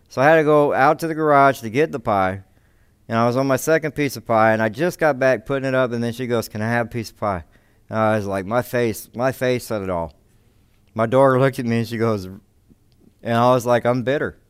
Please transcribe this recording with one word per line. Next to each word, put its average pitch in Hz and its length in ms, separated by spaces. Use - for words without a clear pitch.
So 127 140
I - 20
had 160 120
to 156 60
go 147 300
out 139 260
to 165 80
the 160 60
garage 139 460
to 113 100
get 151 220
the 143 80
pie, 98 420
and 113 120
I 117 80
was 120 100
on 135 80
my 131 120
second 156 340
piece 143 260
of 107 80
pie, 110 280
and 110 100
I 113 60
just 151 280
got 143 220
back 131 260
putting 135 240
it 131 60
up, 127 160
and 117 120
then 117 100
she 127 120
goes, 117 240
"Can 107 140
I 113 60
have 120 180
a - 20
piece 117 220
of - 60
pie?" 98 260
And 110 100
I 110 160
was 104 100
like, 98 220
my 117 160
face, 120 500
my 123 180
face 127 340
said 104 180
it 95 80
all. 82 240
My 110 100
daughter 131 340
looked 135 200
at 123 60
me, 117 120
and 113 100
she 113 100
goes, 107 280
and 95 160
I 117 280
was 123 160
like, 120 180
"I'm 123 160
bitter." 127 380